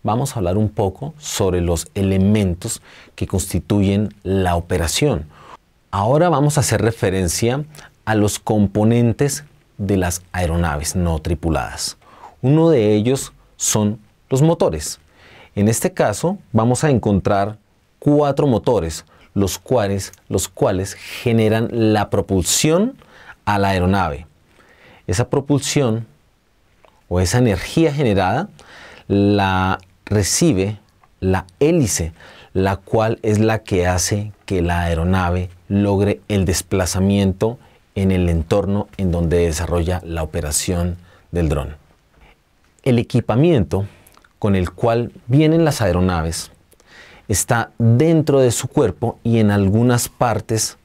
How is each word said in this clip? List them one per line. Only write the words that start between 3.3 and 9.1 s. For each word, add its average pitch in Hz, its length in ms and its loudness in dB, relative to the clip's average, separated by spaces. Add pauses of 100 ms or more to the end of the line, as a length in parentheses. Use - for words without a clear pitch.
la 92 340 0
operación. 85 720 -2 (640)
Ahora 131 380 0
vamos 147 300 2
a - 20 2
hacer 107 220 0
referencia 113 840 -2 (400)
a 110 100 -2
los 104 240 0
componentes 110 1040 0 (340)